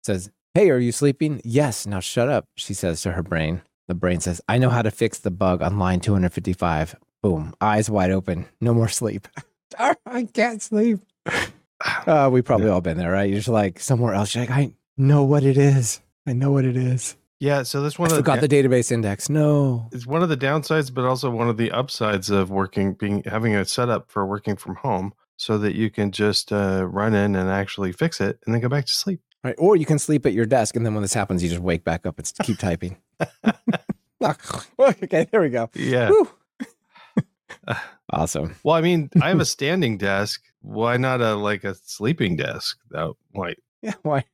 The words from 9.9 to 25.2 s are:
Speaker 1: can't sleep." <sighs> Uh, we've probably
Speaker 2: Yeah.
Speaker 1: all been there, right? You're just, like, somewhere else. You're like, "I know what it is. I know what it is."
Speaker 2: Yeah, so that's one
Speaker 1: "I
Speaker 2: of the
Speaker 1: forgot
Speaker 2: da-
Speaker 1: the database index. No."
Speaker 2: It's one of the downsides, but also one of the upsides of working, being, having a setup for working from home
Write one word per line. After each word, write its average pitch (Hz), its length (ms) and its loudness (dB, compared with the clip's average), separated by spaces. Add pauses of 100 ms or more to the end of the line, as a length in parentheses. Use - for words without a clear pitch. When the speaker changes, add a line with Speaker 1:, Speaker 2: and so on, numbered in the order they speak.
Speaker 1:
can't 226 300 -2
sleep." 214 380 2 (260)
<sighs> - 60 -4 (760)
Uh, 143 260 4
we've 127 120 4
probably 107 240 2
Speaker 2:
Yeah. 101 40 4
Speaker 1:
all 90 80 2
been 85 160 -2
there, 87 160 -2
right? 98 160 2
You're 98 120 0
just, - 80 -6
like, 104 320 0
somewhere 117 340 0
else. 104 200 -2
You're 120 120 -2
like, 113 100 -8
"I 143 160 0 (240)
know 139 280 4
what 143 200 4
it 135 140 4
is. 139 420 4 (260)
I 139 60 -4
know 131 180 0
what 135 140 2
it 123 120 0
is." 127 400 -2 (220)
Speaker 2:
Yeah, 139 260 0
so 143 180 -4
that's 147 160 -4
one 170 100 0
Speaker 1:
"I 165 40 4
Speaker 2:
of 156 40 4
the 147 60 2
Speaker 1:
forgot 131 180 2
Speaker 2:
da- 147 60 2
Speaker 1:
the 143 160 6
database 127 280 4
index. 107 380 -2
No." 143 640 2
Speaker 2:
It's 120 140 -12
one 156 160 0
of 170 80 2
the 143 80 0
downsides, 143 540 0
but 127 120 -2
also 127 240 0
one 117 220 0
of 110 80 -2
the 117 120 0
upsides 107 600 -2
of 98 200 2
working, 98 440 -2
being, 101 320 -2
having 110 280 0
a 98 120 0
setup 120 440 -2
for 101 140 -2
working 101 320 -4
from - 200 -12
home 101 360 -4 (240)